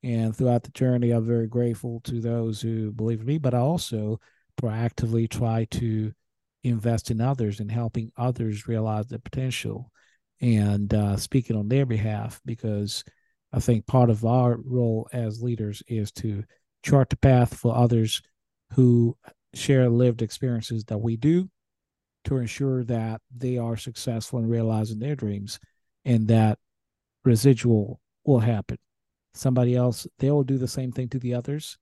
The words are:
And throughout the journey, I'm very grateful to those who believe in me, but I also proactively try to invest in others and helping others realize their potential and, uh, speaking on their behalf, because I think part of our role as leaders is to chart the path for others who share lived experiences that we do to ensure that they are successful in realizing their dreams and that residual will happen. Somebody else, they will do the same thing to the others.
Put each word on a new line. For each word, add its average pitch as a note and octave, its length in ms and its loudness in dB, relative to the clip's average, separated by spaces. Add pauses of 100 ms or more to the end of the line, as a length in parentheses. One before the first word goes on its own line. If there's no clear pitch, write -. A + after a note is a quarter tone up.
And A2+ 320 -2
throughout A#2+ 280 2
the - 80 -18
journey, B2 400 2
I'm A2+ 140 2
very A#2 220 0
grateful A#2+ 540 -4
to A#2+ 180 -6
those A2+ 420 -4
who A2 300 -4
believe A2+ 300 -4
in A2+ 40 -10
me, D3 120 -2
but C3 160 0
I B2 60 2
also A2 600 -2 (380)
proactively A2+ 720 -2
try A2+ 360 -2
to A2 480 -4 (500)
invest A#2 480 -2
in A2 100 -2
others A#2 400 -2
and G#2 100 -6
helping A2+ 460 -4
others A2+ 500 -4
realize A2 400 -2
their B2+ 120 -10
potential B2+ 720 -6 (500)
and, G#2 520 2
uh, G#2 220 2
speaking A#2 400 -2
on G#2 140 -2
their C3+ 160 2
behalf, A2 600 -4
because G#2+ 580 -6 (500)
I C3 80 2
think A2+ 260 2
part B2 220 6
of A2+ 160 0
our A#2+ 320 2
role A#2+ 560 -2
as A2+ 280 -6
leaders A2 460 -6
is G#2+ 260 -4
to G#2 300 -6 (400)
chart C#3 260 4
the - 80 -2
path B2 380 4
for A#2 200 -2
others A#2 460 2 (520)
who A#2+ 440 6 (360)
share B2+ 360 4
lived A#2+ 320 2
experiences A2+ 640 -4
that G#2+ 140 -6
we A2+ 180 -2
do E3+ 320 2 (760)
to C3+ 120 0
ensure B2+ 460 -2
that A2+ 380 -4 (140)
they B2 220 -4
are A#2 200 -4
successful A#2 600 -6
in A2+ 80 0
realizing A2 520 0
their C#3 160 -4
dreams G2+ 440 -8 (460)
and A2+ 220 2
that A2 320 4 (640)
residual A2+ 760 4 (260)
will C3 140 6
happen. A2 380 0 (560)
Somebody B2 420 2
else, B2 320 0 (120)
they C3 120 2
will D3 120 2
do C3+ 140 0
the B2+ 100 -2
same B2+ 240 -6
thing B2+ 180 -6
to C3+ 100 -4
the B2 140 -4
others. C#3 480 -6